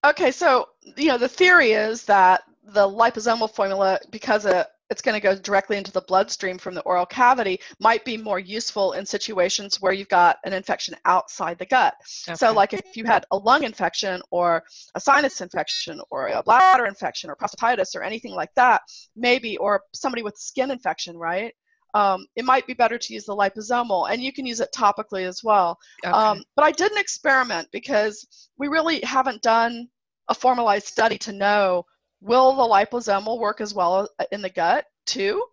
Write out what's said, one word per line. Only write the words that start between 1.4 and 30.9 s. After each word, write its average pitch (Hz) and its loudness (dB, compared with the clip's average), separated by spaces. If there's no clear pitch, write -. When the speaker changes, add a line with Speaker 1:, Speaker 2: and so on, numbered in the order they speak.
Speaker 1:
is 220 -2
that 185 6
the 202 0
liposomal 226 2
formula, 196 0
because, 214 -2
uh, 180 2
it's - -6
gonna 214 -2
go 196 2
directly 202 -2
into 196 -10
the 190 -2
bloodstream 190 0
from 180 -12
the 170 -8
oral 185 0
cavity, 247 2
might 220 2
be 240 -6
more 214 -4
useful 196 -4
in 202 -8
situations 196 -2
where 185 0
you've 196 -6
got 175 4
an 190 -6
infection - -8
outside 175 -2
the 185 -10
gut. 240 2
So, - -2
Speaker 2:
Okay. 220 2
Speaker 1:
like, 208 2
if 208 -12
you 220 -12
had 233 2
a 190 -2
lung 233 2
infection 190 -6
or 170 0
a - -6
sinus 277 2
infection 175 -8
or 135 -6
a 117 -4
bladder 254 4
infection 180 -8
or 143 -12
prostatitis - -2
or - -8
anything 214 -10
like 170 -8
that, 247 4
maybe, 240 0
or 202 0
somebody 233 -6
with 208 -10
skin 269 -6
infection, 175 -8
right? 175 -6
Um, 196 0
it 233 -6
might 254 2
be 254 -10
better 233 0
to 233 -10
use 214 -14
the 202 -8
liposomal, 208 -2
and 233 -4
you 262 -8
can 262 -10
use 233 -6
it 214 -4
topically 208 -2
as 185 -12
well. 190 2
Speaker 2:
Okay. 180 -4
Speaker 1:
Um, 208 2
but 285 4
I 302 4
did 370 0
an 427 -4
experiment 262 -2
because 214 -4
we 285 -6
really 320 0
haven't 254 -2
done 233 0
a 233 0
formalized 233 0
study 202 0